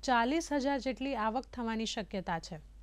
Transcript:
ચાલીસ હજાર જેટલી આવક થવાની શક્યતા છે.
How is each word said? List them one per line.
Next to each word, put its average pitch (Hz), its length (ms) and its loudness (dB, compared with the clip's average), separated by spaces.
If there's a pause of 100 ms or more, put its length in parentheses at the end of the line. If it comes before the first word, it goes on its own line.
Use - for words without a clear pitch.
ચાલીસ 254 480 4
હજાર 277 280 2
જેટલી 262 360 -2
આવક 220 280 0
થવાની 226 420 -2
શક્યતા 185 540 -2
છે. - 320 -12 (120)